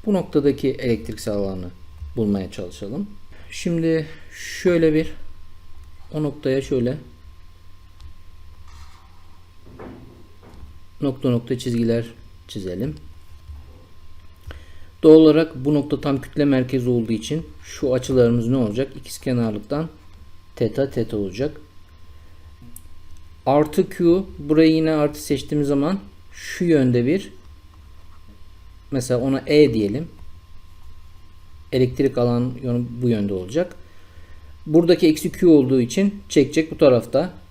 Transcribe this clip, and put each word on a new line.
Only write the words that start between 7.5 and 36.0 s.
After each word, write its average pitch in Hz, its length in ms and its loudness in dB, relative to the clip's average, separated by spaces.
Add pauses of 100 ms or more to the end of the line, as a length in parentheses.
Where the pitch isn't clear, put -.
nokta 135 280 -2
nokta 120 280 0
çizgiler 117 480 0 (420)
çizelim. 98 480 -6 (2000)
Doğal 156 120 12
olarak 156 500 6
bu 147 80 2
nokta 147 280 0
tam 139 200 -2
kütle - 240 -2
merkezi 127 440 2
olduğu 117 220 0
için 143 360 -4 (160)
şu - 300 -2
açılarımız 120 540 4
ne 131 100 2
olacak? 120 380 0
İkizkenarlıktan 120 920 -4 (680)
teta 127 340 -2
teta 113 280 -4
olacak. 101 440 -4 (1800)
Artı 151 440 2
Q, 180 340 2 (160)
burayı 156 360 4
yine 160 160 2
artı 147 320 0
seçtiğimiz 143 440 -2
zaman 147 320 0 (340)
şu - 320 -6
yönde 127 400 4
bir, 180 280 -2 (1600)
mesela 127 280 0
ona 135 280 0
E 147 260 8
diyelim. 113 340 0 (1600)
Elektrik 127 460 2
alan 123 360 2 (100)
yönü 120 220 0 (160)
bu 123 80 2
yönde 101 240 0
olacak. 113 420 -4 (920)
Buradaki 165 420 6
eksi 156 240 2
Q - 160 2
olduğu 131 340 8
için 196 480 0